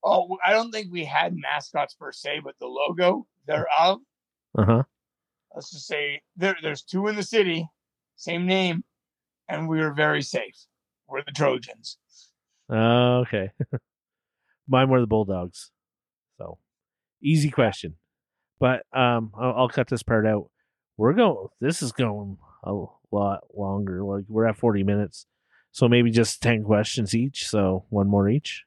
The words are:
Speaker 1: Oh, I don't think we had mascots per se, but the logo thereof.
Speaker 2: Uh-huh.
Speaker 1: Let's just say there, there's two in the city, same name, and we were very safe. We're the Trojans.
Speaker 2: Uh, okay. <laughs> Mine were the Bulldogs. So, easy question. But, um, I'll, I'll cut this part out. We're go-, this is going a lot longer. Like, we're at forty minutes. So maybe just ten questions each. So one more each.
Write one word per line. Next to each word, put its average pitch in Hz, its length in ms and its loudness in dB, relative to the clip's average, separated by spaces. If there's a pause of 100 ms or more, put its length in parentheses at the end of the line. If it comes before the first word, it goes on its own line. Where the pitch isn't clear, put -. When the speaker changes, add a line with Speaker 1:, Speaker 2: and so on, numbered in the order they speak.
Speaker 1:
Oh, 185 440 0
I 190 80 4
don't 226 180 0
think 214 200 -10
we 175 120 -6
had 151 320 -2
mascots 143 580 -4
per 143 200 -16
se, 143 300 -6
but 135 160 -14
the 127 80 -12
logo 170 600 0 (180)
thereof. 156 540 2 (580)
Speaker 2:
Uh-huh. 113 260 4 (680)
Speaker 1:
Let's - 180 -16
just 147 160 -18
say 147 340 -6 (160)
there, 185 240 0
there's 151 220 -6
two 196 240 -4
in 214 100 -2
the 202 60 -4
city, 175 440 0 (480)
same 170 300 -6
name, 185 400 0 (640)
and 156 180 -6
we 160 120 0
were 156 140 0
very 151 280 2
safe. 117 340 -6 (520)
We're 135 180 -8
the 143 80 -16
Trojans. 123 640 -4 (720)
Speaker 2:
Uh, 120 520 4
okay. 101 280 -4 (200)
<laughs> - 1000 -16
Mine 131 200 4
were 127 120 6
the 120 60 2
Bulldogs. 98 640 -2 (680)
So, - 220 -14 (640)
easy 147 300 2
question. 98 440 0 (640)
But, 127 260 0 (120)
um, 117 400 2
I'll, 123 200 0
I'll 127 120 2
cut 123 200 -2
this 120 140 -4
part 110 220 2
out. 107 240 0 (480)
We're 117 160 2
go-, 165 460 0
this 147 220 -2
is 127 100 -6
going 104 460 -4 (260)
a 95 100 -6 (380)
lot 101 300 0 (120)
longer. 98 500 -4
Like, 98 260 -6
we're 110 180 2
at 107 100 -2
forty 104 260 2
minutes. 101 420 -2 (460)
So - 180 2
maybe 120 200 6
just 113 320 2
ten 117 220 2
questions 104 500 0
each. 123 360 -2
So 95 400 0
one 101 180 0
more 101 220 4
each. - 380 -2